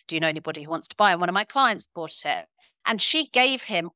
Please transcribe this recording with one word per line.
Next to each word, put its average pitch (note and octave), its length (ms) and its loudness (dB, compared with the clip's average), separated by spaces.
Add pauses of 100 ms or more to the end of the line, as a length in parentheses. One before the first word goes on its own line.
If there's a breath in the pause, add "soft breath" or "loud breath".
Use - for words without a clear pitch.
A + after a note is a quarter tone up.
do E3 80 -6
you D#3+ 60 0
know D#3+ 80 4
anybody D#3 340 -6
who D#3 60 -14
wants D#3+ 180 -6
to - 80 -12
buy?" G#3 160 6
And E3+ 80 2
one F3 100 0
of F3+ 40 -2
my G#3 100 2
clients A3+ 500 0
bought D#3+ 320 -10
it. G2+ 200 -2 (400 soft breath)
And A3 160 0
she D#4 260 0
gave B3+ 360 2
him G3+ 320 -2